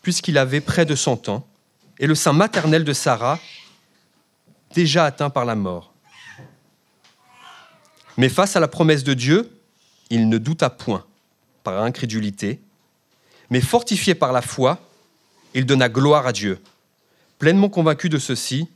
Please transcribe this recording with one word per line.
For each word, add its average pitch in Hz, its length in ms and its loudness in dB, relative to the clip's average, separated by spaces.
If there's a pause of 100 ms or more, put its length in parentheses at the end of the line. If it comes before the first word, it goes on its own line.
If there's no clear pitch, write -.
puisqu'il 170 340 -2
avait 135 240 2
près 170 240 0
de 147 120 0
cent 123 320 -4
ans, 110 180 -6 (540)
et 143 80 0
le 151 80 2
sein 151 160 0
maternel 160 500 0
de 143 100 -4
Sarah, 127 460 -2 (1400)
déjà 165 300 2
atteint 143 260 -2
par 131 140 -2
la 117 100 -2
mort. 90 400 -6 (2250)
Mais 131 120 4
face 196 280 0
à 170 40 2
la 156 60 2
promesse 156 380 2
de 139 100 2
Dieu, 147 420 0 (540)
il 113 180 2
ne 113 100 2
douta 135 320 -2
point, - 360 -8 (560)
par 98 180 -6
incrédulité, 110 800 -6 (880)
mais 123 100 2
fortifié 196 560 0
par 127 160 0
la 123 100 0
foi, 135 380 -2 (760)
il 131 120 0
donna 131 220 4
gloire 135 380 2
à 123 60 -2
Dieu. 101 280 -6 (800)
Pleinement 196 300 4
convaincu 165 400 0
de 151 100 0
ceci 135 580 -6